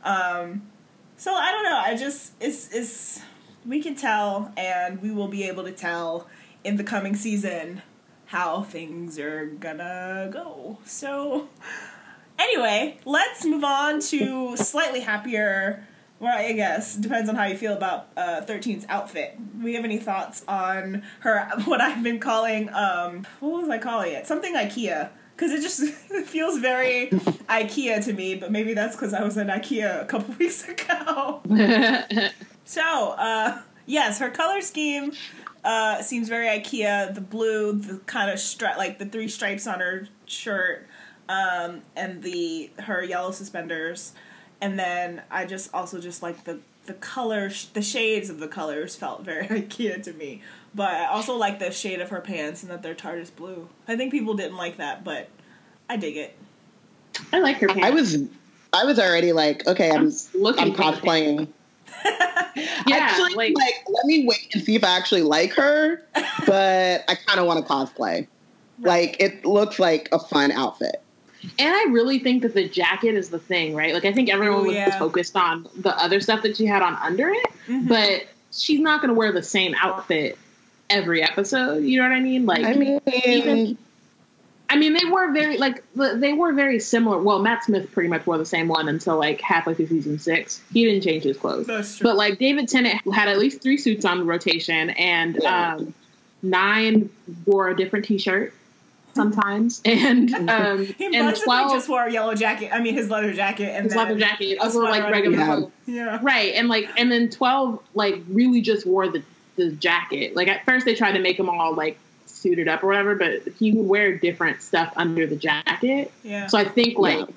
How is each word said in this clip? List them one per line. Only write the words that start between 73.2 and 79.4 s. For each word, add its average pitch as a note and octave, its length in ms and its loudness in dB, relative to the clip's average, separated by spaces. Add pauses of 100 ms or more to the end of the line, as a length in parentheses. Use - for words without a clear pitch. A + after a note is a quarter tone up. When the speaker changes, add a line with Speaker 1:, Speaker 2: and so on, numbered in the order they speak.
Speaker 3:
the E3+ 80 -6
thing, D#3+ 360 -2
right? D#3 180 0
Like, F3+ 140 -2
I G3+ 60 2
think A#3 180 2
everyone G3+ 300 2
Speaker 1:
Ooh, G3 80 2
Speaker 3:
was F#3+ 60 2
Speaker 1:
yeah. G3 240 2
Speaker 3:
focused F3 380 0
on E3+ 400 2
the F#3 260 0
other F#3 180 4
stuff G#3+ 220 0
that G#3+ 140 0
she A3 100 2
had G3+ 160 4
on E3+ 140 2
under G3 320 0
it, A#4 180 0 (200)
Speaker 1:
Mm-hmm. B3 220 -2
Speaker 3:
but G#3 380 4 (260)
she's D4+ 280 0
not D4+ 220 4
gonna B3+ 120 2
wear A3 180 4
the F3+ 100 0